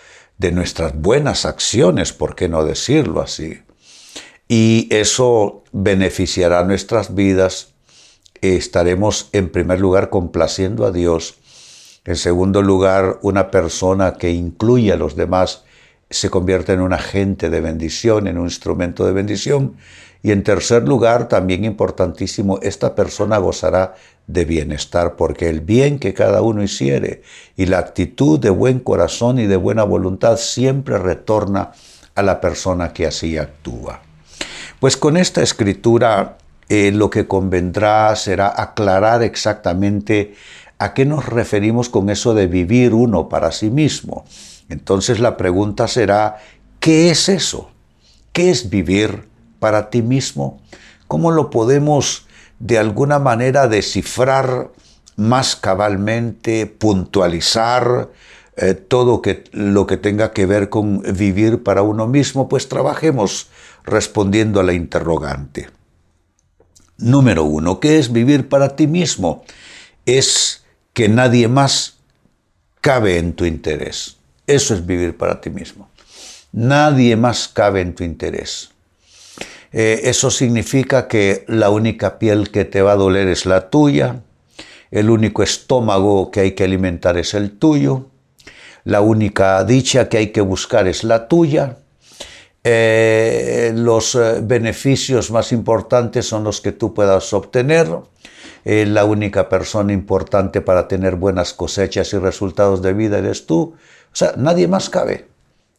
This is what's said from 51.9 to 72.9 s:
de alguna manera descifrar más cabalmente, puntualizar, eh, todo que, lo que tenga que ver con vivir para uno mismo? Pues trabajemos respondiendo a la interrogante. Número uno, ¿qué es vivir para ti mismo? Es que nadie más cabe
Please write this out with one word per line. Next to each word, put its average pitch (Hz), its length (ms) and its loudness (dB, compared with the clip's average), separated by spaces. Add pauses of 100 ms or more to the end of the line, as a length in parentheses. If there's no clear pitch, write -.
de 117 180 0
alguna 113 420 0
manera 127 500 2
descifrar 127 1000 -2 (440)
más 117 400 0
cabalmente, 104 1080 -2
puntualizar, 107 1400 0 (480)
eh, 92 160 2
todo 123 480 2
que, - 320 -4
lo 101 340 0
que 95 80 0
tenga 104 380 -2
que 98 120 0
ver 98 220 2
con 104 360 -2
vivir 104 600 0
para 98 200 2
uno 107 220 0
mismo? 135 440 0
Pues 131 180 -2
trabajemos 135 800 -2 (380)
respondiendo 104 760 0
a 92 40 2
la 90 100 2
interrogante. 76 960 -4 (1300)
Número 117 480 4
uno, 78 340 -2
¿qué 151 180 4
es 120 140 0
vivir 127 380 2
para 139 260 2
ti 156 120 2
mismo? 143 580 -2 (600)
Es - 580 0 (300)
que 107 160 2
nadie 120 400 4
más 135 480 0 (800)
cabe 110 380 2